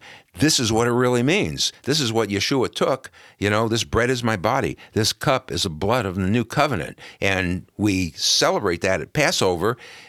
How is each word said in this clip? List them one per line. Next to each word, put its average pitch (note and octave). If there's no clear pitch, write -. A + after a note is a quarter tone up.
this D3+
is A2
what A2+
it A#2+
really B2
means. B2+
This D3+
is A#2
what A2
Yeshua G2+
took. -
You G2+
know, G#2+
this A2+
bread A#2+
is B2
my A2
body. G#2+
This G#2+
cup -
is -
the F#2
blood G2
of F#2
the F#2+
new A2+
covenant." C3+
And F#2
we F#2+
celebrate G#2+
that F#2
at -
Passover. A2+